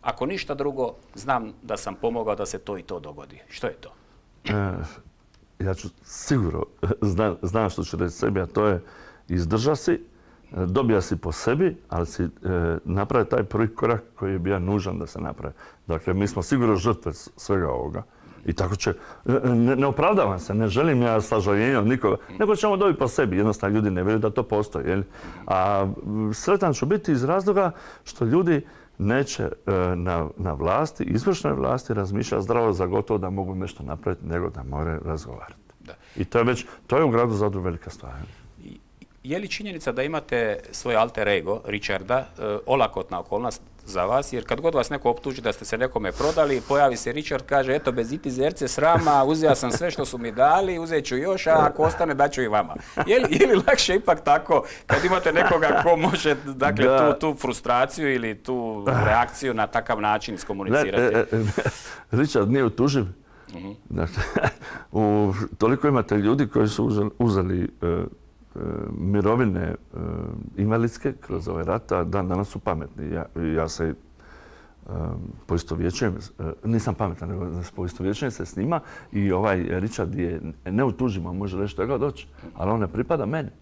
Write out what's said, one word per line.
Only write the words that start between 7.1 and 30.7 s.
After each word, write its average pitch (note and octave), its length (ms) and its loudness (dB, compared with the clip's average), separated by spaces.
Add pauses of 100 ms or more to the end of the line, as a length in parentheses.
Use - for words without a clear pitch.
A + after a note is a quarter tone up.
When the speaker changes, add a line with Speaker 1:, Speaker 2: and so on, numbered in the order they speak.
Speaker 2:
znam G2 280 0
što F2 140 -6
ću E2 120 -8
reći F2 180 -2
sebi, G2+ 260 0
a F2 60 -2
to G#2+ 200 0
je, F#2 160 2 (460)
izdrža A2 480 0
si, - 160 0
e, - 60 0 (680)
dobija A2 340 2
si F2+ 160 -2
po E2 160 -6
sebi, D3+ 440 0 (120)
ali E2+ 180 -2
si, - 160 -6
e, F2 60 0 (560)
napravio G2+ 400 2
taj B2 200 0
prvi A2 300 0
korak A2+ 280 0 (120)
koji G2 180 -4
je F#2+ 60 -2
bio F#2+ 200 0
nužan F#2 400 -2
da E2 80 -6
se - 140 -12
napravi. D2 340 -8 (320)
Dakle, E2+ 280 -2
mi G2 140 2
smo F#2+ 140 -4
sigurno A#2 340 2
žrtve F2+ 360 -2
s-, - 240 -14
svega F#2 340 -2
ovoga. B1+ 320 -4 (440)
I F2 60 -2
tako F#2 240 -2
će, - 140 -2 (360)
e, A#2+ 60 2 (120)
ne, B2 320 4
ne C#3 100 2
opravdavam C#3+ 520 2
se, F#2 160 -6
ne A2 140 2
želim B2+ 340 4
ja A2+ 180 4
sažaljenje G#2+ 580 2
od G#2 80 2
nikoga, B2 300 2 (220)
nego G#3 180 2
ćemo G#3 200 2
dobiti F#3+ 220 2
po B2+ 100 2
sebi. A2+ 280 0
Jednostavno, G2+ 400 2
ljudi G#2 140 2
ne F#2 120 0
vjeruju G#2+ 180 2
da A2 100 0
to A2+ 120 -2
postoji, G#2 460 -2
je F#2 80 2
li? G2 80 -2 (420)
A, G2 400 2 (200)
m, G#2+ 280 -2
sretan F#3+ 400 2
ću B2+ 120 -2
biti F#3+ 260 0
iz B2+ 120 2
razloga F#3 460 2 (340)
što - 200 -4
ljudi D#3+ 420 2 (320)
neće, B2 440 0
e, F#2 80 -2 (460)
na, F2 400 0
na F2+ 160 -2
vlasti, G2+ 520 0